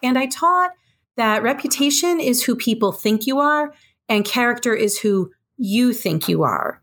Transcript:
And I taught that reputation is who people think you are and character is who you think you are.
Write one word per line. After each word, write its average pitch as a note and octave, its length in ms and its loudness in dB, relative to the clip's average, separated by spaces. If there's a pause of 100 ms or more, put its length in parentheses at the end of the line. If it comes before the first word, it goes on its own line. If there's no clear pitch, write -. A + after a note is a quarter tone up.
And B3+ 160 2
I B3+ 100 0
taught F4+ 440 0 (460)
that A3 260 0
reputation C#4+ 800 0
is B3+ 240 0
who B3 100 0
people A3 380 0
think A3 340 -2
you C4 120 0
are D4 340 0 (340)
and G#3 160 0
character A#3+ 500 0
is G#3 260 0
who G3 320 0 (260)
you A#3+ 340 2
think F3 380 -2
you D#3+ 140 2
are. - 400 -2